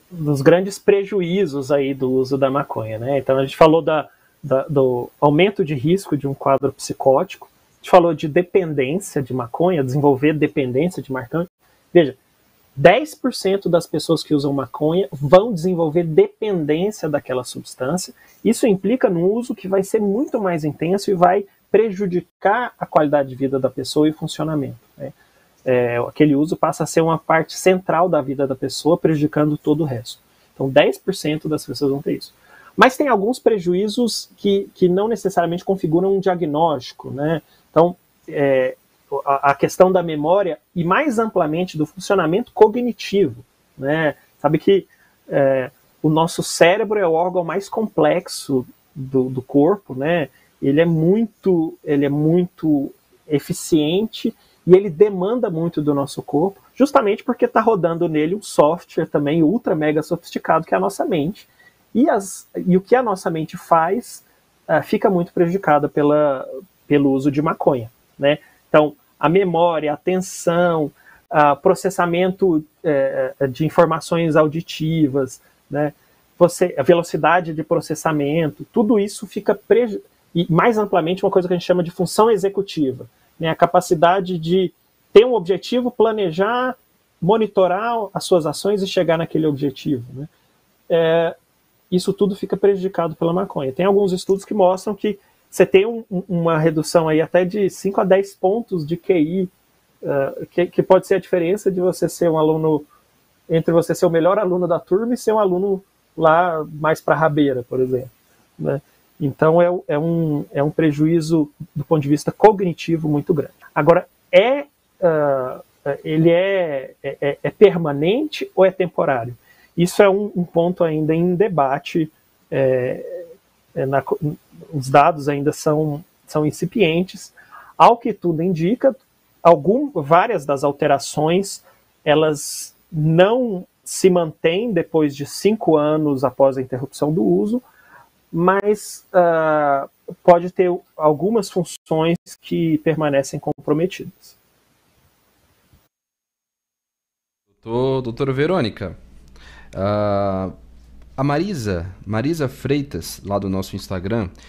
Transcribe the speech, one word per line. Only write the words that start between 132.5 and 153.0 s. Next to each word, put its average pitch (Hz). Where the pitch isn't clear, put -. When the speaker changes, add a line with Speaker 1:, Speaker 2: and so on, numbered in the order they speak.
Speaker 1:
não 185
se -
mantêm 175
depois 156
de 143
cinco 196
anos 147
após 135
a 131
interrupção 131
do 190
uso, 208
mas, 196
ah, 156
pode 175
ter 180
algumas 160
funções 165
que 165
permanecem 147
comprometidas. -
Speaker 2:
Doutor, 127
doutora 127
Verônica, 131
ah, 101
a 135
Marisa, 131
Marisa 131
Freitas, 135